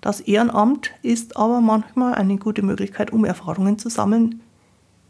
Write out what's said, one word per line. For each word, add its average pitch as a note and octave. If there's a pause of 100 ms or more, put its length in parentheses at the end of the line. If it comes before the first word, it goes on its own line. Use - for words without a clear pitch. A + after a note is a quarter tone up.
Das G3+
Ehrenamt A3 (100)
ist A#3
aber A#3
manchmal A3+
eine G3
gute G#3+
Möglichkeit, G3
um A3
Erfahrungen F#3+
zu A#3
sammeln A3+ (680)